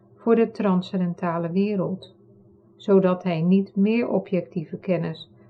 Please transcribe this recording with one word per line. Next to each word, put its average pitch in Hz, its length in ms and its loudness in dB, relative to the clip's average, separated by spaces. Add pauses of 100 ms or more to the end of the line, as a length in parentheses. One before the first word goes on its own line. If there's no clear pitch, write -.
(140)
voor 226 220 2
de 226 140 2
transcendentale 180 1000 -2
wereld, 190 640 -4 (600)
zodat 185 460 2
hij 170 180 -2
niet 190 360 2
meer 220 320 2
objectieve - 720 -4
kennis 165 520 -6 (200)